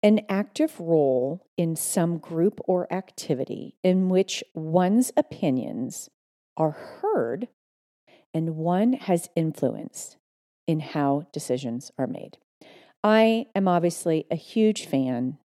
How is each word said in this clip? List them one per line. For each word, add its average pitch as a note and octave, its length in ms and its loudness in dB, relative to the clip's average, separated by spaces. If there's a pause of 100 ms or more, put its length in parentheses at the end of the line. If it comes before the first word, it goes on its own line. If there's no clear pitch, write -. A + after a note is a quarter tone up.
an G#3+ 240 6
active G#3 500 -2
role D3 640 2 (140)
in E3 180 0
some E3+ 440 -2
group E3+ 480 -2
or F3+ 260 0
activity - 880 -6
in F#3 280 4
which F#3 340 0 (100)
one's F3+ 640 2
opinions - 920 -2 (480)
are D#3 140 0
heard F#3+ 760 -4 (880)
and E3 240 -2
one F3+ 340 2
has F3 460 0
influence - 800 -4 (500)
in D#3 140 0
how C#3+ 500 0
decisions B2+ 680 -6
are C3+ 100 -2
made. - 300 -12 (640)
I A3 440 4 (100)
am G3 140 2
obviously E3+ 600 0
a E3 60 -2
huge G#3+ 500 0
fan B2+ 600 -2